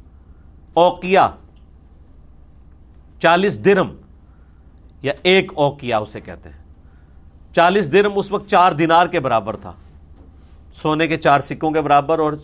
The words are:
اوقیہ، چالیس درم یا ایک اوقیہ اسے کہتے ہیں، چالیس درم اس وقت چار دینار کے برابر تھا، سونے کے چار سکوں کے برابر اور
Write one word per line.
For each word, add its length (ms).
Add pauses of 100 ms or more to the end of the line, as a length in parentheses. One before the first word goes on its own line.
(720)
اوقیہ، 460 (2000)
چالیس 460
درم 300 (1040)
یا 120 (100)
ایک 320
اوقیہ 400
اسے 260
کہتے 280
ہیں، 120 (920)
چالیس 380
درم 220
اس 160
وقت 180
چار 220
دینار 360
کے 120
برابر 360
تھا، 180 (1000)
سونے 340
کے 100
چار 220
سکوں 320
کے 100
برابر 380
اور 140 (100)